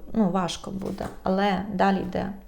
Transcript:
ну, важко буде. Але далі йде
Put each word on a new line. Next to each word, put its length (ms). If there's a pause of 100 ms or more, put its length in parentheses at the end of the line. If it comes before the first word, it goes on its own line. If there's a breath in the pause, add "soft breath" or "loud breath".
(140)
ну, 160
важко 420
буде. 360 (160)
Але 380 (120)
далі 240
йде 360 (140)